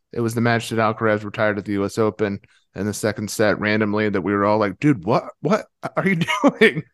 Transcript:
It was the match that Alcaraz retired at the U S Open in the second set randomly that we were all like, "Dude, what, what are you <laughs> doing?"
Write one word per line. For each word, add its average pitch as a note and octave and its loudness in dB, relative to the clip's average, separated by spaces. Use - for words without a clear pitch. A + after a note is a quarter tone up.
It - -4
was A#2 -2
the A#2 0
match A#2 0
that A2+ -4
Alcaraz A2 0
retired G#2 -2
at G2 -6
the G#2 -4
U G2 0
S G2+ -6
Open G#2 0
in F#2+ -4
the G#2 -2
second G#2 -4
set G#2+ 0
randomly G#2+ 0
that G2 0
we F2+ -2
were G2+ 2
all G#2 4
like, G2+ -2
"Dude, C#3 0
what, A2+ 0
what F3+ 0
are D#3 2
you F#3+ 0
<laughs> - -2
doing?" F#3 4